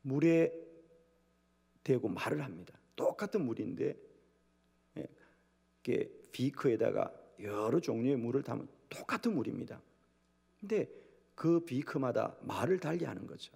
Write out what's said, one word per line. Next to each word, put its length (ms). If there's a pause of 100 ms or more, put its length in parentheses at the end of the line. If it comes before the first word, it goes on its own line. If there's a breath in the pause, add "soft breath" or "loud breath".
물에 500 (1300)
대고 260
말을 340
합니다. 340 (180)
똑같은 500
물인데, 500 (1000)
예, 100 (760 soft breath)
이렇게 280 (200)
비커에다가 800 (260)
여러 400
종류의 380
물을 240
담은 260 (220)
똑같은 460
물입니다. 460 (800)
근데 300 (460 loud breath)
그 280
비커마다 800
말을 380
달리 260
하는 220
거죠. 280